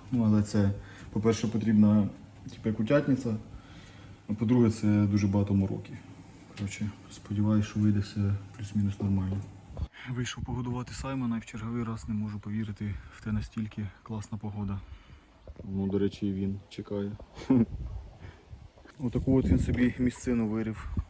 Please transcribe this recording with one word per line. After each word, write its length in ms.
Ну, 120
але 180
це, 280
по-перше, 380
потрібна, 600
типу, 180
як 120
утятниця, 560
а 60
по-друге, 360
це 160
дуже 400
багато 280
мороки. 440
Коротше, 340
сподіваюсь, 560
що 140
вийде 180
все 360
плюс-мінус 440
нормально. 360
Вийшов 340
погодувати 500
Саймона 420
і 40
в 40
черговий 400
раз 240
не 60
можу 260
повірити 540
в 80
те, 80
настільки 540
класна 360
погода. 420
Ну, 240
до 100
речі, 280
і 60
він 360
чекає. 440
<laughs> 1500
Отаку 400
от 80
він 120
собі 400
місцину 500
вирив. 480